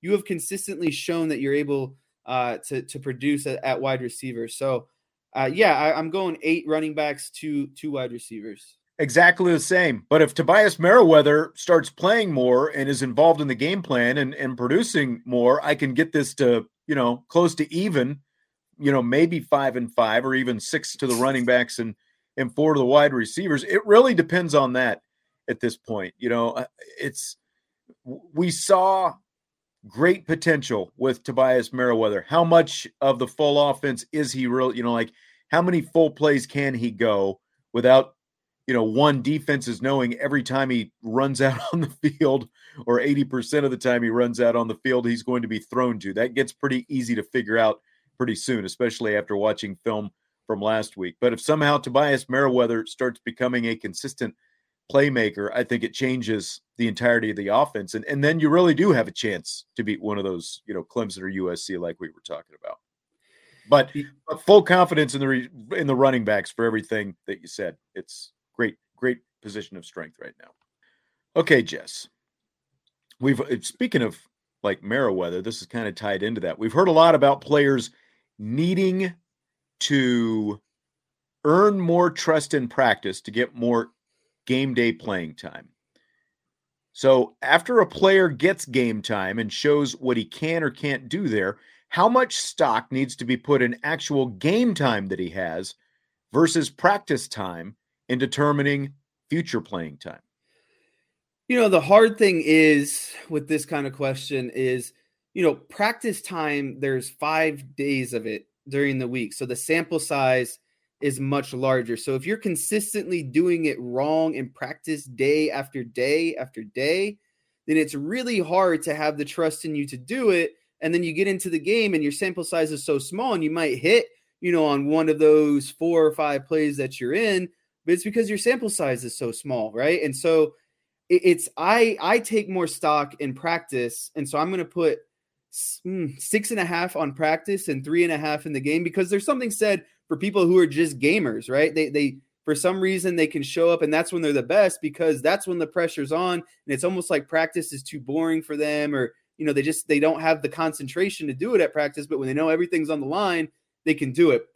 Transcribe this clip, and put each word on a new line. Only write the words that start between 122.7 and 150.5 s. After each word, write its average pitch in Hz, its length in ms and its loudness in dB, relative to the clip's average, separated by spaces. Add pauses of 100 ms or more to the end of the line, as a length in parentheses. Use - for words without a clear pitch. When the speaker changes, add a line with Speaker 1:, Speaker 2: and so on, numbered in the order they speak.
Speaker 1:
is 143 120 -10
so 147 140 0
small 214 360 -4
and 165 100 -2
you 151 60 0
might 156 280 -2
hit, 180 280 2 (340)
you 180 120 -2
know, 160 140 2
on 139 200 0
one 156 220 0
of 151 100 0
those 151 520 4
four 165 340 2
or 156 80 4
five 143 340 -2
plays 151 300 0
that 135 240 -6
you're 127 140 -2
in, 190 340 0 (360)
but 165 100 4
it's 180 100 -6
because 214 240 -2
your 208 100 -4
sample 240 320 -2
size 131 340 -4
is 120 120 -10
so 117 160 -6
small, 117 400 -6
right? 143 300 0
And 143 120 -4
so 156 400 2 (540)
it, 180 160 4
it's, 175 320 2
I, 220 440 2
I 202 180 2
take 220 300 -2
more 185 180 -2
stock 151 540 -2
in 139 140 -6
practice. 135 800 -6
And 143 120 -6
so 147 100 -4
I'm 160 120 -2
gonna 180 140 -4
put 165 340 -2 (540)
s-, - 340 -10
mm, 175 340 -6
six 208 300 -4
and 220 100 -4
a 180 40 -2
half 175 320 -4
on 147 160 -4
practice 160 560 -2
and 135 160 -4
three 165 200 2
and 170 80 0
a 151 60 -2
half 151 280 -4
in 156 60 -8
the 139 80 -4
game, 151 220 -2
because 175 280 -2
there's 202 160 -2
something 254 240 -2
said 202 340 0 (240)
for 160 80 -2
people 196 300 0
who 180 120 6
are 175 80 6
just 147 320 -2
gamers, 135 520 0
right? 147 240 2
They, 156 160 0
they, 143 280 -2 (260)
for 156 100 0
some 185 260 0
reason 185 360 0
they 160 100 2
can 151 160 -4
show 165 260 0
up 170 140 2
and 151 100 0
that's 160 200 -2
when 170 100 -4
they're 151 100 0
the 139 100 0
best, 180 380 2
because 156 400 -2
that's 196 260 0
when 180 120 -4
the 160 80 -2
pressure's 160 440 -4
on. 175 240 0
And 170 100 -6 (220)
it's 139 180 -4
almost 180 260 -2
like 147 180 0
practice 160 440 -2
is 135 100 -12
too 147 180 -12
boring 160 420 -2
for 151 140 -8
them, 147 380 -2
or, 143 180 -2 (260)
you 156 80 -4
know, 147 60 0
they 139 100 0
just, 151 260 -4
they 147 120 4
don't 160 200 2
have 160 220 0
the 143 60 -4
concentration 160 800 -4